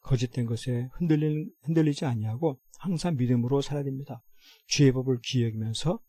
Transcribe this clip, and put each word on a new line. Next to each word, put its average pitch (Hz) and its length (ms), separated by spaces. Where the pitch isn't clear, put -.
거짓된 123 440
것에 123 460
흔들리는, 156 580
흔들리지 160 420
아니하고 123 560
항상 170 380
믿음으로 123 460
살아야 143 220
됩니다. 135 380
주의 139 260
법을 127 320
귀히 120 200
여기면서 113 540